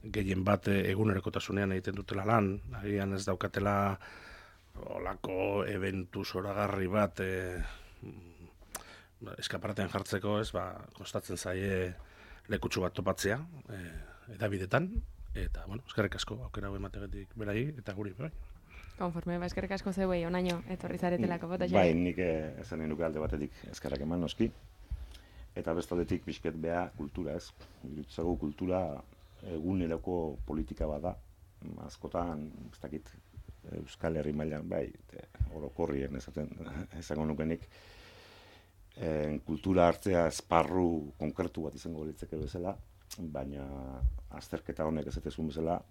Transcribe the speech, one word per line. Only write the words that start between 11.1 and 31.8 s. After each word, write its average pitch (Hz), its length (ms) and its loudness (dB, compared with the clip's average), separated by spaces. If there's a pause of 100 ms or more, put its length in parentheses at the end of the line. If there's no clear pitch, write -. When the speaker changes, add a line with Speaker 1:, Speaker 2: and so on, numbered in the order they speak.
Speaker 1:
zaie 92 560 0 (540)
lekutsu 95 340 0
bat 90 120 2
topatzea, 98 460 2 (300)
eh, 87 640 -10
hedabidetan, 101 540 2 (440)
eta, - 320 -2
bueno, 107 220 -6
eskerrik 101 280 2
asko 110 280 -6
aukera 101 240 -6
hau 98 80 -4
emategatik 98 600 -6
berari 110 420 0
eta 101 160 -8
guri, 98 200 -4
bai. 135 160 -6 (680)
Speaker 2:
Konforme, 175 420 -2
ba, 180 60 -2
eskerrik 185 260 -2
asko 190 220 -2
zeuei, 185 320 2
onaino, 180 440 2
etorri 180 280 -4
zaretelako, 175 500 2
bota 180 200 0
Speaker 3:
Bai, 90 260 8
nik, 87 240 4
eh, 80 440 2
esan 85 180 -4
nahi 78 100 0
nuke 78 140 2
alde 78 160 2
batetik 76 320 0 (200)
eskerrak 67 300 -4
eman, 85 200 2
noski. 85 300 2 (1040)
Eta 85 180 0
bestaldetik 87 520 0
pixket 80 300 -4
bea 85 420 0
kultura, 76 380 -4
ez? - 160 -8 (320)
Iruditzaigu 76 540 -2
kultura 90 440 0 (640)
eguneroko 85 1000 0
politika 78 420 -2
bada. 76 280 -2 (680)